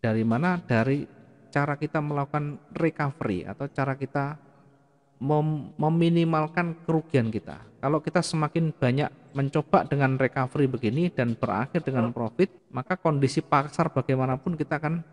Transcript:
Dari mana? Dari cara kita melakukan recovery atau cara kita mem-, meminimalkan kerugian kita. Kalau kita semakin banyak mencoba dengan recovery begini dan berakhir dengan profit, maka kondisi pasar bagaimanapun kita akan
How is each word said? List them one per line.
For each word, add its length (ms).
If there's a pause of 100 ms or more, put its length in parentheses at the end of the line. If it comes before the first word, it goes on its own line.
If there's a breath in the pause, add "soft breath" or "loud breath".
Dari 240
mana? 320
Dari 480 (400)
cara 320
kita 240
melakukan 560 (160)
recovery 720
atau 240
cara 240
kita 400 (880)
mem-, 560
meminimalkan 1040
kerugian 480
kita. 320 (160)
Kalau 240
kita 160
semakin 560
banyak 560
mencoba 560
dengan 320
recovery 480
begini 400
dan 320
berakhir 480
dengan 240
profit, 400 (160)
maka 320
kondisi 400
pasar 560
bagaimanapun 640
kita 160
akan 240 (140)